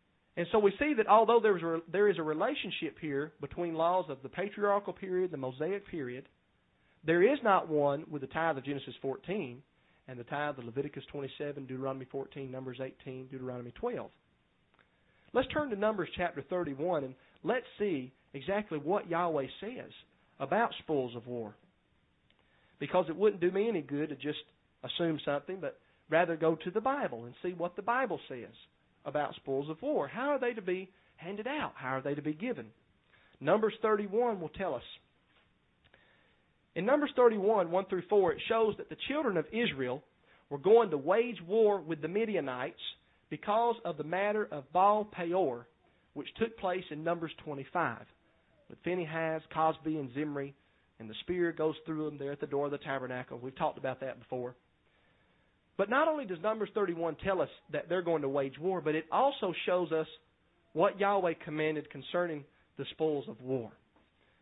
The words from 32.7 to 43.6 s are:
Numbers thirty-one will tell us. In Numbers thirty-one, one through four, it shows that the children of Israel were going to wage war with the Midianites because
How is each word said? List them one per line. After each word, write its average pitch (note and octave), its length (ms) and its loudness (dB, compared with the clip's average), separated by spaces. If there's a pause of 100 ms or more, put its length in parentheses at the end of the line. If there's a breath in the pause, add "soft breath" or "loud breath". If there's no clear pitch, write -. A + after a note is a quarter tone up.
Numbers G3 400 4
thirty-one G#3+ 580 2
will D#3+ 120 -6
tell F3+ 240 -4
us. A#2 80 -6 (1900 soft breath)
In E3+ 100 -2
Numbers C#4+ 320 4
thirty-one, G#3+ 540 6
one F#3 160 2
through F3+ 240 -2
four, F#3+ 220 8
it - 60 -2 (100)
shows A3+ 280 4
that - 140 -12
the D#3 60 -10 (120)
children C4 300 0
of D3+ 120 0
Israel C#3+ 520 -2 (480 soft breath)
were C#3+ 80 -4
going G#3 320 8
to D3 80 0
wage G3 400 2 (100)
war G#3 320 6
with D#3 220 -6
the D#3 60 -4
Midianites D#3+ 680 -2 (540 soft breath)
because A3 460 2 (100)